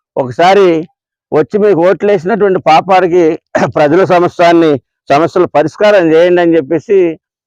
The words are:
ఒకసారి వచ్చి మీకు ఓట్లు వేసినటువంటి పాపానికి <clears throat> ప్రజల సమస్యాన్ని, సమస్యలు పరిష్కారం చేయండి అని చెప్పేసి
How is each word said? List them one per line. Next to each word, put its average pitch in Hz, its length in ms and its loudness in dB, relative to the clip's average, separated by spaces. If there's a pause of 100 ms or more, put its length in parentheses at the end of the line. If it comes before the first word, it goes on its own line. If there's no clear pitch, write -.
(160)
ఒకసారి 175 500 0 (680)
వచ్చి 156 260 -4
మీకు 196 240 0
ఓట్లు 196 300 0
వేసినటువంటి 190 500 -2
పాపానికి 180 600 0 (320)
<clears throat> - 220 -4
ప్రజల 156 280 2
సమస్యాన్ని, 170 680 0 (360)
సమస్యలు 160 460 0
పరిష్కారం 185 560 0
చేయండి 175 320 2
అని 170 140 0
చెప్పేసి 160 420 -2 (480)